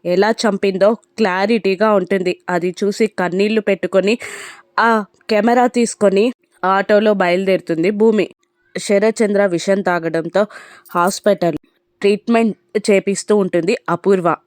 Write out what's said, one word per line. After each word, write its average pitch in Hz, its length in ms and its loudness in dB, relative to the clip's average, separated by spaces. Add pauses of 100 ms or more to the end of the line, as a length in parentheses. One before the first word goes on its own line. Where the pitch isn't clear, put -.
ఎలా 185 260 0
చంపిందో 196 580 0 (260)
క్లారిటీగా 196 760 0
ఉంటుంది. 185 400 0 (160)
అది 180 220 -2
చూసి 202 380 -2
కన్నీళ్లు 196 520 -2
పెట్టుకొని, 196 540 0 (640)
ఆ 226 120 2 (380)
కెమెరా 240 380 2
తీసుకొని 208 580 0 (380)
ఆటోలో 202 520 2
బయలుదేరుతుంది 180 760 0
భూమి. 214 360 2 (480)
శరత్చంద్ర 202 720 0
విషం 190 340 0
తాగడంతో 165 640 -2 (480)
హాస్పిటల్ 180 680 0 (460)
ట్రీట్మెంట్ 214 540 0 (200)
చేపిస్తూ 196 600 0
ఉంటుంది 175 380 0 (140)
అపూర్వ. 175 400 0 (180)